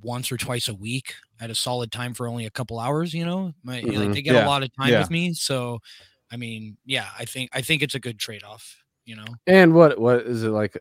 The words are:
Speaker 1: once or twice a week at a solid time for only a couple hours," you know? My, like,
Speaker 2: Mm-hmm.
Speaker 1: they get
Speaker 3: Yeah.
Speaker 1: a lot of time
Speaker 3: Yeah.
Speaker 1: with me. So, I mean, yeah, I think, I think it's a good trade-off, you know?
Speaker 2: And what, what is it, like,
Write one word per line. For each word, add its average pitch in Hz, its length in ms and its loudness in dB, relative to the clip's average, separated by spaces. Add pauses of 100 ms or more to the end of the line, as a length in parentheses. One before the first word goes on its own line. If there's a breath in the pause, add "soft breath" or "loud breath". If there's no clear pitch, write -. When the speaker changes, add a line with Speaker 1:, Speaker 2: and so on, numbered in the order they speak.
Speaker 1:
once 120 300 -6
or 120 60 -4
twice 120 280 -4
a 113 80 -6
week 113 400 -8 (260)
at 117 100 -10
a 110 40 -8
solid 123 380 -4
time 123 220 -8
for 120 120 -6
only 117 200 -6
a 104 40 -12
couple 117 300 -8
hours," 151 320 -2
you 170 140 -6
know? 180 260 -4 (100)
My, 127 200 -10
like, - 20 -6
Speaker 2:
Mm-hmm. 104 280 0
Speaker 1:
they 139 100 -2
get 131 120 0
Speaker 3:
Yeah. 110 120 4
Speaker 1:
a - 20 2
lot 139 140 0
of 127 120 -6
time 135 140 0
Speaker 3:
Yeah. 113 120 4
Speaker 1:
with 92 100 -2
me. 170 240 -2
So, 123 460 -4 (520 soft breath)
I 117 60 -12
mean, 110 480 -12
yeah, 127 220 -4 (100)
I 120 80 -10
think, 127 260 -10
I 135 80 -4
think 143 220 -2
it's 147 120 -2
a 127 60 -8
good 110 180 -8
trade-off, 104 640 -14 (220)
you 117 100 -16
know? 110 120 -16 (200)
Speaker 2:
And 180 280 10
what, 151 260 10
what 120 220 4
is 113 200 -2
it, 110 80 0
like, 107 300 0